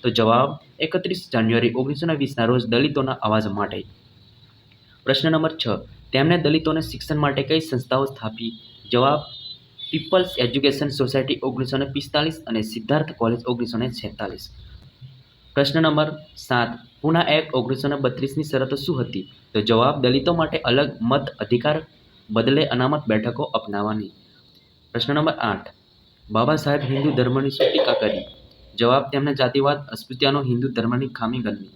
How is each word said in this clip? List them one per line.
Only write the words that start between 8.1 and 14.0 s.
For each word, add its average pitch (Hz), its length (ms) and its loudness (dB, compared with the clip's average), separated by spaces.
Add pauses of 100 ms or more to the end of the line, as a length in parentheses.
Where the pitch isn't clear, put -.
જવાબ, 135 280 4 (680)
પીપલ્સ 180 380 2 (100)
એજ્યુકેશન 135 500 2
સોસાયટી 135 540 0
ઓગણીસો 131 340 -2
ને 139 80 0
પિસ્તાલીસ 147 640 -4
અને 113 160 -2
સિદ્ધાર્થ 135 500 -2
કોલેજ 117 340 0
ઓગણીસો 120 320 -4
ને 123 120 -2
છેતાલીસ. 98 600 -10 (1040)